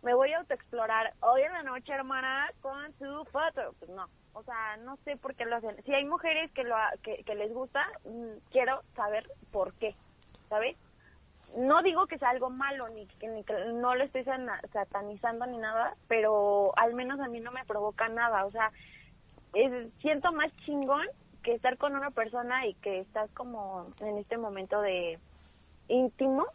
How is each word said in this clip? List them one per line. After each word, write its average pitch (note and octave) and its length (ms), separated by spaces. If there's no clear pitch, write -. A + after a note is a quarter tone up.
me A#3+ 100
voy C4 200
a E4 60
autoexplorar A3+ 800
hoy B3+ 200
en D#4 120
la E4+ 100
noche, B3+ 300
hermana, C4+ 560
con C#4+ 320
tu C#4 320
foto". C#4 540
Pues E3 120
no, F#3 140
o A3 100
sea, A3 340
no A#3+ 260
sé C#4+ 140
por C4+ 180
qué A#3+ 100
lo A#3 120
hacen. G#3+ 260
Si C#4+ 100
hay C#4 120
mujeres D#4+ 460
que C4 120
lo A#3+ 120
ha-, A3 180
que, G#3+ 200
que G#3+ 120
les G#3 180
gusta, C4+ 320
mm, A3+ 320
quiero B3+ 300
saber G#3+ 300
por F#3+ 240
qué, G#3+ 200
¿sabes? A3 260
No C4+ 260
digo F4 260
que D#4+ 120
sea C4 120
algo B3+ 180
malo, C4 400
ni G#3+ 180
que, - 220
ni A3 160
que G#3+ 80
no B3 220
lo B3+ 80
estoy B3+ 220
sana-, B3+ 360
satanizando G#3 720
ni B3 100
nada, A3+ 380
pero G#3 680
al A#3 160
menos B3+ 280
a C4 80
mí A#3 100
no A#3 140
me B3+ 120
provoca G#3 440
nada, A3+ 360
o G3+ 60
sea, A3 200
es, A#3+ 360
siento D4+ 320
más D#4 180
chingón C#4+ 420
que - 120
estar B3+ 240
con C#4+ 180
una C#4 160
persona A#3+ 560
y G3 80
que G3 240
estás G#3+ 320
como G3+ 560
en G#3 160
este G#3 200
momento G3+ 440
de F3+ 360
íntimo C4 680